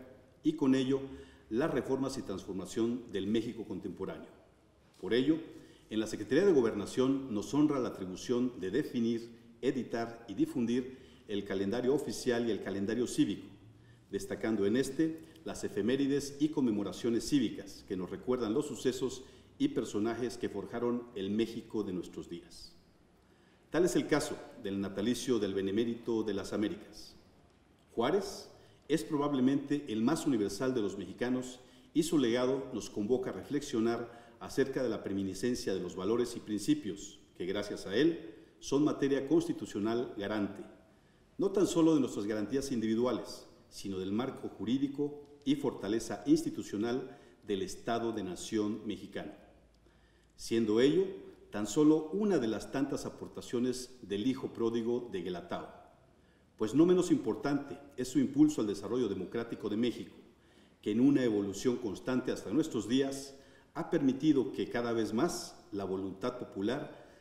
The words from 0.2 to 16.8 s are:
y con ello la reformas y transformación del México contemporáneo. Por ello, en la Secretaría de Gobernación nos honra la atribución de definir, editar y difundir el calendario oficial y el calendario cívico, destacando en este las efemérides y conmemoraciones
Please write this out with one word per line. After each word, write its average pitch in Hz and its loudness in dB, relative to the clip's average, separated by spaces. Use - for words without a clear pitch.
y 156 2
con 131 4
ello 135 2
la 131 2
reformas 131 0
y 120 -6
transformación 101 -4
del 98 -2
México 110 -2
contemporáneo. 90 -10
Por 113 0
ello, 143 4
en 107 0
la 107 0
Secretaría 127 2
de 196 8
Gobernación 127 2
nos 101 -2
honra 147 4
la 113 0
atribución 107 -2
de 92 -2
definir, 117 0
editar 120 -2
y 98 -10
difundir 123 0
el 101 -4
calendario 98 0
oficial 120 0
y 113 2
el 92 -2
calendario 104 0
cívico, - 0
destacando 98 0
en 110 4
este 160 0
las 98 -8
efemérides 131 0
y 151 2
conmemoraciones 110 0